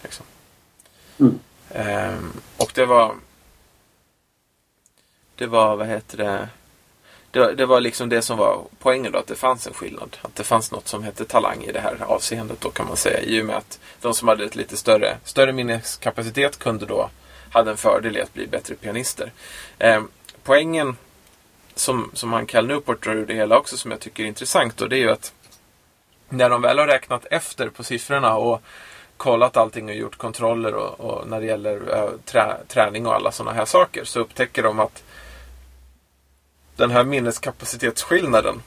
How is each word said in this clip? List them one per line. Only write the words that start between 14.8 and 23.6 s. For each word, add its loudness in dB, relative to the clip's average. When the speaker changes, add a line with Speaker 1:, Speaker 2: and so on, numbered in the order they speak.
Speaker 1:
större 2
minneskapacitet -4
kunde -4
då, -2
hade 4
en -4
fördel 2
i -2
att -8
bli -8
bättre -8
pianister. -8
Ehm, 4
poängen 2
som, -4
som -6
han 0
Cal 2
Newport -4
drar -2
ur -2
det -4
hela 4
också, -2